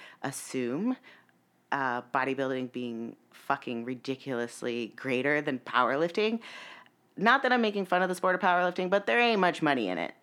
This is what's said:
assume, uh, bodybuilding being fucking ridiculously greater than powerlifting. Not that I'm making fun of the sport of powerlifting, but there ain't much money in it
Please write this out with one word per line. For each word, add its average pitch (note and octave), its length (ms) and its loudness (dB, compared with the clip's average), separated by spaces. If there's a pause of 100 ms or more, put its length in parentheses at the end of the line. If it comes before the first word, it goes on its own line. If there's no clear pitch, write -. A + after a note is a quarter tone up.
(240)
assume, C#3 720 -4 (760)
uh, B2+ 300 -2 (120)
bodybuilding C3 560 -2
being A#2 460 -8 (140)
fucking B2 520 -4
ridiculously A#2+ 1120 -4
greater C3+ 460 0
than C#3+ 180 -4
powerlifting. E3+ 800 0 (760)
Not A#3+ 260 4
that B3 80 4
I'm B3 100 4
making G#3 260 0
fun F3+ 140 4
of F#3 80 2
the F#3 60 -2
sport F#3 200 2
of F#3 60 -2
powerlifting, F3+ 480 2
but G3+ 160 2
there A#3+ 140 4
ain't A#3 220 4
much E3+ 200 2
money C3 280 2
in F2+ 80 -2
it E2 260 -4